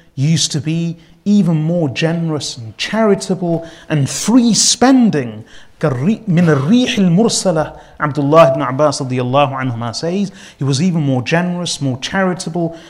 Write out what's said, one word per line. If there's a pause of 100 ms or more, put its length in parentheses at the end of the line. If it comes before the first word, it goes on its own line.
(160)
used
to
be (280)
even
more
generous
and
charitable (180)
and
free
spending. (340)
كالري-،
من
الريح
المرسلة. (200)
Abdullah
ibn
Abbas
radiyallahu
anhuma
says (260)
he
was
even
more
generous,
more
charitable (140)